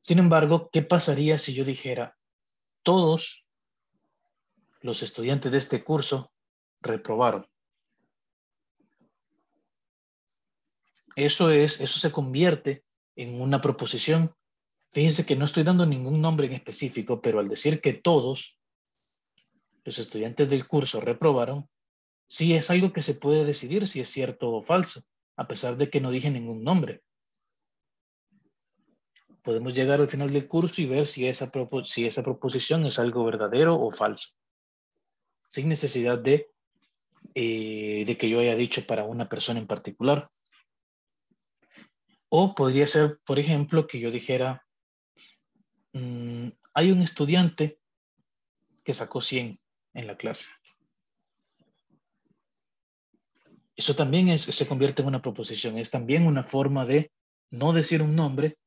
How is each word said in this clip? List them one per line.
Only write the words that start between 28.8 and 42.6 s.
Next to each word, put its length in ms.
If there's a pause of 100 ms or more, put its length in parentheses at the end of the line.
Podemos 300
llegar 260
al 80
final 240
del 160
curso 340
y 40
ver 200
si 220
esa 240
propo-, 340
si 220
esa 160
proposición 600
es 120
algo 280
verdadero 500
o 160
falso, 380 (1160)
sin 220
necesidad 480
de, 320 (840)
eh, 720
de 120
que 120
yo 100
haya 160
dicho 320
para 160
una 240
persona 320
en 80
particular. 640 (2000)
O 260
podría 320